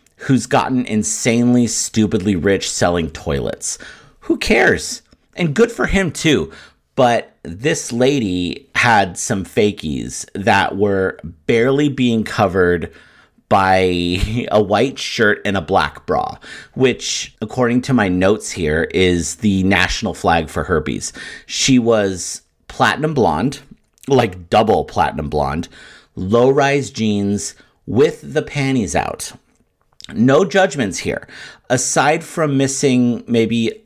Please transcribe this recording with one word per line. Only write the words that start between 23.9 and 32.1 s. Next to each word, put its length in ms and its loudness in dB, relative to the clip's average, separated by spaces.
like, 420 0
double 340 4
platinum 460 -2
blonde, 380 -2
low-rise 760 2
jeans 640 -2
with 480 0
the 80 0
panties 520 -2
out. 380 -4
No 320 4
judgments 540 0
here. 280 -6
Aside 560 0